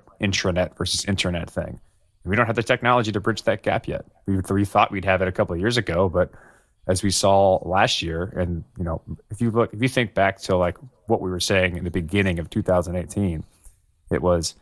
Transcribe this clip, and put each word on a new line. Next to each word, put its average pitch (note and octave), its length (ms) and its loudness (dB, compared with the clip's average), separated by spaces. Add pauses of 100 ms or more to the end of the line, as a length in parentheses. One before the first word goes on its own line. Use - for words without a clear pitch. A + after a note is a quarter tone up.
(200)
intranet F2+ 580 0
versus - 280 -2
internet F2 440 -2
thing. - 300 -8 (460)
We F#2 100 -2
don't A2+ 120 4
have A2+ 80 0
the A#2 80 0
technology B2 480 2
to G#2 80 -2
bridge G#2+ 240 -2
that G2+ 200 0
gap G2+ 240 -2
yet. - 180 -6 (200)
We, G2 120 0 (120)
we G2 160 2
thought G#2 260 2
we'd F#2 140 -6
have F#2 160 2
it F#2 60 0
a F#2 40 -2
couple F#2 220 -2
of E2+ 60 -4
years A#2 180 0
ago, F#2 320 0
but F2+ 220 0 (560)
as F#2 160 0
we G2 80 2
saw G2 460 4 (100)
last G2 340 0
year, E2 220 -4
and, F2 400 -4 (140)
you F#2 60 -4
know, E2 180 -4 (280)
if G#2 100 -12
you A#2 120 0
look, A2+ 220 0
if G#2+ 80 -6
you C3 60 2
think B2 260 0
back G2 280 0
to, F#2 160 0
like, F2 200 0 (300)
what G#2+ 140 0
we F#2 80 -4
were F2+ 100 -4
saying F#2 380 2
in F2 60 -6
the F2 80 -4
beginning F#2 480 0
of D#2+ 100 -8
two G#2+ 120 -2
thousand F2 340 0
eighteen, F2 480 -4 (640)
it C#2 120 0
was, E2+ 400 0